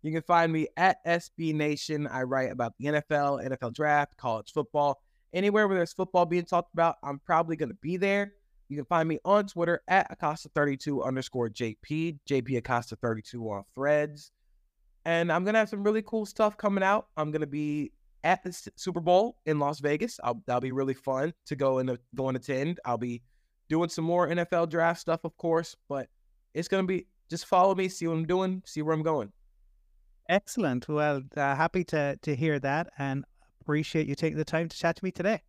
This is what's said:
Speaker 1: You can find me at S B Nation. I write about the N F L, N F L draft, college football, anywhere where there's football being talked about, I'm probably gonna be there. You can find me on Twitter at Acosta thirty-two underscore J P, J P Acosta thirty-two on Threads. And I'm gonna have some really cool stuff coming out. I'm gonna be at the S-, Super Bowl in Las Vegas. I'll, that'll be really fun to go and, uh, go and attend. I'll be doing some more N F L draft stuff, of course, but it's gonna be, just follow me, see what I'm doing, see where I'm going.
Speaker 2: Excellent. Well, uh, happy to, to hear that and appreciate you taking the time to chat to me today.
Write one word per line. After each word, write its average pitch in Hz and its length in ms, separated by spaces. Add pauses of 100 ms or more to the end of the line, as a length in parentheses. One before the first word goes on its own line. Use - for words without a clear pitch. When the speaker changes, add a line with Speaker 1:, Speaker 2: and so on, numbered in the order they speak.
Speaker 1:
You 156 100
can 165 80
find 165 320
me 156 240
at 185 300
S 170 320
B 160 160
Nation. 151 520
I 131 180
write 131 280
about 120 260
the 135 100
N 151 80
F 147 140
L, 143 280
N 131 160
F - 80
L 120 80
draft, 147 480
college 113 340
football, 147 480 (320)
anywhere 208 340
where 190 120
there's 170 160
football 175 320
being 170 180
talked 175 300
about, 165 280
I'm 139 160
probably 165 380
gonna 143 240
be 175 160
there. 202 380 (340)
You 143 80
can 143 80
find 160 240
me 156 160
on 202 220
Twitter 170 420
at 190 220
Acosta 156 400
thirty-two 143 520
underscore 127 460
J 110 320
P, 156 460
J 135 160
P 120 160
Acosta 120 380
thirty-two 113 540
on 98 140 (100)
Threads. 147 580 (760)
And 170 260
I'm 175 120
gonna 214 160
have 208 100
some 202 120
really 214 200
cool 214 240
stuff 214 320
coming 196 260
out. 202 220 (100)
I'm 156 140
gonna 151 160
be 147 440 (320)
at 185 200
the 185 80
S-, - 260
Super 170 240
Bowl 180 460
in 151 120
Las 143 220
Vegas. 151 420
I'll, 117 240
that'll 123 140
be 131 120
really 135 200
fun 135 400 (140)
to 147 100
go 135 220
and, 127 100
uh, 123 80 (180)
go 131 140
and 127 80
attend. 143 480
I'll 120 140
be 120 240 (460)
doing 170 200
some 165 160
more 170 240
N 170 100
F 170 140
L 170 120
draft 165 360
stuff, 165 240
of 160 140
course, 165 360 (140)
but 139 200 (460)
it's 170 140
gonna 190 160
be, 185 240 (200)
just - 180
follow 190 280
me, 185 140
see 175 180
what 165 80
I'm 160 100
doing, 185 400
see - 160
where 156 140
I'm 156 80
going. 143 300 (960)
Speaker 2:
Excellent. 165 600
Well, 151 340 (140)
uh, 139 180
happy 170 300
to, 143 380
to 151 120
hear 147 260
that 143 280 (100)
and 139 260 (360)
appreciate 151 480
you 139 80
taking 151 220
the 156 60
time 165 240
to - 80
chat 165 200
to - 80
me 185 80
today. 202 360